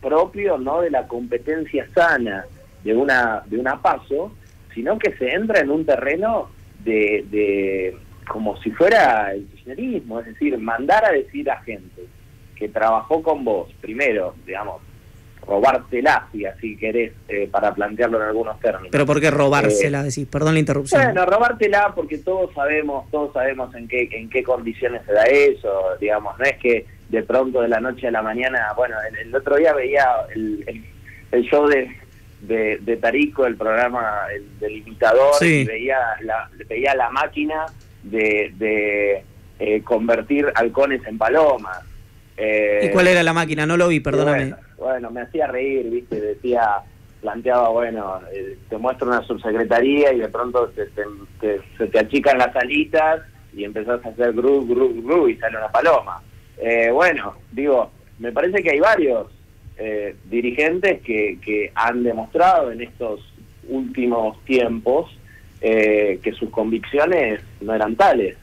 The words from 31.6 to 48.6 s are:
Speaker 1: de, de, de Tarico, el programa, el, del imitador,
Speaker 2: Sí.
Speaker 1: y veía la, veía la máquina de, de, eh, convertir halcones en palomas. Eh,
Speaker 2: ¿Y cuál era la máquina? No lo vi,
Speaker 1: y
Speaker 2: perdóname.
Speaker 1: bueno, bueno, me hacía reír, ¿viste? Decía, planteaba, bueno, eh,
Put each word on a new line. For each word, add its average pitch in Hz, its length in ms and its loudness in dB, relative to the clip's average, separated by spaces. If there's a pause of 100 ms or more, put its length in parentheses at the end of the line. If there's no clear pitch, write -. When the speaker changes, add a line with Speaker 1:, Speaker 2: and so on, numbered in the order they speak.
Speaker 1:
de, 131 220 2 (520)
de, 110 380 -2
de 113 180 -2
Tarico, 131 500 0
el 110 100 -4
programa, 110 760 -2
el, 101 260 -14
del 107 180 -8
imitador, 117 600 4
Speaker 2:
Sí. 160 220 4
Speaker 1:
y 127 40 0
veía 117 320 -2 (240)
la, 110 280 -4 (200)
veía 131 260 0
la 123 140 0
máquina 151 560 -2 (380)
de, 107 540 0
de, 104 680 -2 (360)
eh, 104 220 0
convertir 117 640 0 (100)
halcones 127 520 0
en 110 100 -8
palomas. 113 600 2 (580)
Eh, 107 460 2
Speaker 2:
¿Y 98 60 2
cuál 180 180 4
era 175 160 6
la 165 100 2
máquina? 156 320 -2
No 165 120 2
lo 175 100 4
vi, 170 100 2
Speaker 1:
y - 20 2
Speaker 2:
perdóname. 143 460 0
Speaker 1:
bueno, 135 120 -8 (200)
bueno, 120 340 -4
me 120 100 -8
hacía 147 260 -4
reír, 127 420 -2
¿viste? 120 300 -6
Decía, 107 580 0 (440)
planteaba, 117 480 0
bueno, 113 500 -2 (140)
eh, 98 240 -10 (120)